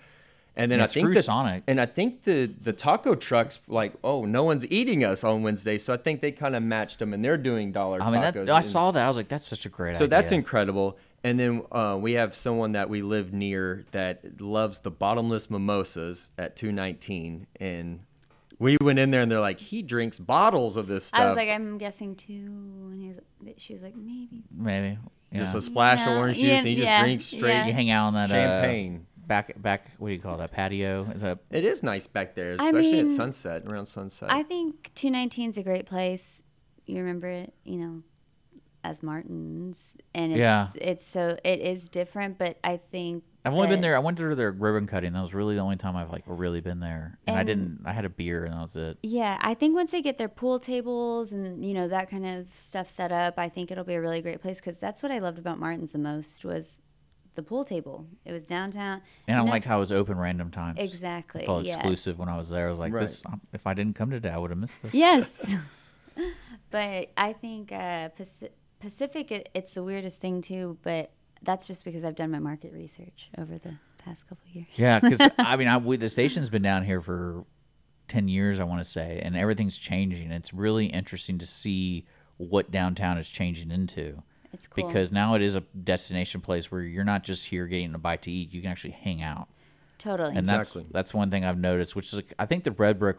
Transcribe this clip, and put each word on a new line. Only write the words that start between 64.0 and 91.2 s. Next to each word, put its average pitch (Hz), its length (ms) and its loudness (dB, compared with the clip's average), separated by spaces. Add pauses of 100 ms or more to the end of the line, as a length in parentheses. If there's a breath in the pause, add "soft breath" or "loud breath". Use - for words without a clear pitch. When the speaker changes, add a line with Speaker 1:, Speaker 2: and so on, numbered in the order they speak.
Speaker 2:
today, 117 200 -4
I 82 80 -4
would 87 120 -4
have 87 80 -4
missed 110 240 -6
this." 110 120 -4
Speaker 3:
Yes. 277 680 6
<laughs> 151 40 -10 (1080 loud breath)
But 202 460 -4
I 208 160 2
think, 214 380 -12
uh, 175 380 -6 (100)
Paci-, - 320 -16 (300)
Pacific, 277 500 -6
it, 202 240 -6
it's 190 200 -8
the 180 100 -6
weirdest 190 360 -6
thing 185 220 -2
too, 180 400 -8
but 165 300 -4 (300)
that's 185 240 -2
just - 180 -14
because 165 200 -8
I've 160 120 -4
done 160 140 -4
my 151 80 -4
market 151 340 -6
research 170 640 -18
over 165 200 -10
the 160 180 -14 (220)
past - 280 -16
couple - 220 -20
of 175 80 -20
years. 170 180 -12
Speaker 2:
Yeah, 117 260 6
Speaker 3:
<laughs> 240 80 8
Speaker 2:
'cause, 131 120 8 (180)
I 127 180 4
mean, 131 120 4
I, 120 80 8
we, 123 200 2
the 113 120 0
station's 131 420 2
been 107 120 2
down 98 220 4
here 92 160 2
for 87 440 -4 (640)
ten 104 200 2
years, 98 300 2
I 92 60 0
wanna 87 200 -2
say, 82 380 -4
and 87 140 -2
everything's 104 420 2
changing. 90 540 -2
It's 85 200 -8
really 107 340 2
interesting 92 520 -4
to 87 80 -8
see 92 600 -4 (320 soft breath)
what 92 320 0
downtown 90 480 0
is 80 100 -8
changing 85 420 -4
into. 76 520 -4 (300 soft breath)
Speaker 3:
It's - 140 -20
cool. - 200 -4
Speaker 2:
Because 95 260 2
now 107 220 4
it 104 80 4
is 101 140 4
a 92 40 0
destination 90 800 -2
place 87 320 -2
where 92 100 -4
you're 87 220 -2
not 101 180 2
just - 240 -6
here 90 200 -4
getting 87 280 -2
a 82 40 -8
bite 85 240 -2
to - 100 -8
eat. 87 200 -6
You 87 100 -8
can 92 80 -4
actually 87 220 -8
hang 85 300 -6
out. 78 260 -8 (500 soft breath)
Speaker 3:
Totally. 175 360 -2
Speaker 2:
And 90 140 2
that's, 104 220 0
Speaker 1:
Exactly. 82 200 -12
Speaker 2:
that's - 240 -4
one 104 160 2